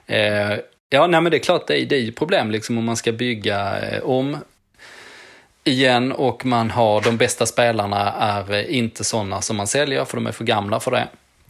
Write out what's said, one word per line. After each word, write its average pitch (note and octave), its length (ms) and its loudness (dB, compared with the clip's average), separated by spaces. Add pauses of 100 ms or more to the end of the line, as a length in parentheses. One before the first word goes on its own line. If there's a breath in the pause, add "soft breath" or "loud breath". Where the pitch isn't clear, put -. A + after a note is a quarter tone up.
Eh, G#2 520 0 (300)
ja, C#3 180 4
nej, E3+ 140 4
men E3+ 100 2
det D#3+ 60 2
är B2 60 -2
klart, - 240 0
det D3 160 0
är, B2+ 40 -4
det C#3+ 100 0
är C3+ 40 0
ju A2+ 120 -4
problem, D3+ 380 0
liksom, A2 280 -2
om A2+ 60 -2
man A2+ 120 -2
ska - 160 -2
bygga, G#2 680 -2
eh, - 220 -4
om C3+ 340 0 (1300 loud breath)
igen C3 480 2
och C3 340 -2
man A#2 240 2
har, G#2+ 300 4
de A#2 160 2
bästa A#2 300 0
spelarna G#2 640 0
är, G2+ 400 -2
eh, G#2 240 -2
inte A2+ 280 -2
såna G2+ 380 -4
som A2 140 -4
man G2+ 100 -4
säljer, C3+ 380 0
för A#2+ 120 -8
de A#2 100 -4
är A2+ 60 -4
för A#2 120 -10
gamla G#2+ 360 0
för - 100 -4
det. A#2+ 180 0 (420)